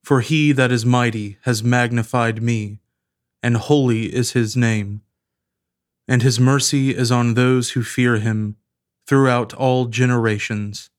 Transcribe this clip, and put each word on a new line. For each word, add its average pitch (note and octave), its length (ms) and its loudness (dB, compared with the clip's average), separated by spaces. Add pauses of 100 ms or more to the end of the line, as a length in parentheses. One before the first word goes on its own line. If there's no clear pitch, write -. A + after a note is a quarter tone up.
For C#3 160 2
he D3+ 320 0
that B2+ 220 2
is A2+ 120 -2
mighty A#2 580 0
has A2+ 200 -2
magnified A#2+ 800 -2
me, G#2+ 380 -4 (600)
and A#2+ 140 0
holy A#2+ 580 0
is A#2 200 -4
his A#2 240 -2
name. G#2+ 440 -2 (1040)
And B2 160 2
his A#2+ 160 2
mercy C3+ 560 2
is A#2+ 200 0
on A#2+ 200 0
those B2+ 380 2
who B2 120 -4
fear A#2+ 340 0
him G#2+ 400 -2 (500)
throughout B2+ 460 2
all B2+ 320 0
generations. A2 1120 -2